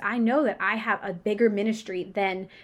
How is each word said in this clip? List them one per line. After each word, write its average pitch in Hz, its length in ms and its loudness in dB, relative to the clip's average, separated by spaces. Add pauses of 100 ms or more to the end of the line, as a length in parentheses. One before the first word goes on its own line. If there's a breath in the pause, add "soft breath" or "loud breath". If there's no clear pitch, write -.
I 214 140 -2
know 240 260 4
that 214 160 0
I 202 160 0
have 220 260 -2
a 202 120 -6
bigger 214 360 2
ministry 202 540 -2
than 190 460 -2 (140 loud breath)